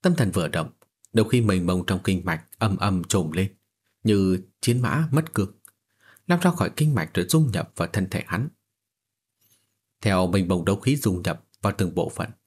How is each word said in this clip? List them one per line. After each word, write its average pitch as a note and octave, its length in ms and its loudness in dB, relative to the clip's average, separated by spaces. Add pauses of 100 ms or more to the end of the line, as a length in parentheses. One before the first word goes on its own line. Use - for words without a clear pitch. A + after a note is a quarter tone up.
Tâm F3+ 140 2
thần G#2 140 2
vừa E2 180 -2
động, D#2+ 220 -4 (420)
đầu A2 160 2
khí B2 120 4
mênh F#2 260 2
mông F2+ 200 0
trong F#2 180 -2
kinh F#2 200 0
mạch E2 220 -4 (120)
âm G2 180 0
âm F#2 280 0
trồm E2 280 0
lên, F#2+ 220 -2 (500)
như G2 340 2 (220)
chiến B2 220 0
mã D3+ 300 -2
mất D#3 220 -2
cương. F#2+ 180 -2 (760)
Lao F3 120 4
ra F3+ 80 4
khỏi E3+ 260 -2
kinh D3+ 180 2
mạch E2 200 -2
rồi F2+ 140 0
dung D#3 220 4
nhập - 260 -4
vào E2+ 160 -2
thân F#2+ 180 -2
thể - 160 -4
hắn. A2+ 220 -4 (1500)
Theo F#2 260 2
mênh F2+ 220 0
mông F2+ 160 0
đấu G2 120 2
khí C3+ 200 0
dung F#2 260 -2
nhập E2 220 -6 (180)
vào G2+ 160 0
từng E2+ 160 -2
bộ - 200 -2
phận F2+ 160 -8 (160)